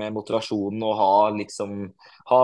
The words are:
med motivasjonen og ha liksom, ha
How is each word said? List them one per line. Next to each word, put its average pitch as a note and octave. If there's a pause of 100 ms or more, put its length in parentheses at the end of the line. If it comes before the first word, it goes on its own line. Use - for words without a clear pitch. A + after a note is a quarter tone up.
med G#2+
motivasjonen G#2+
og G#2+
ha G2 (220)
liksom, G2+ (580)
ha B2+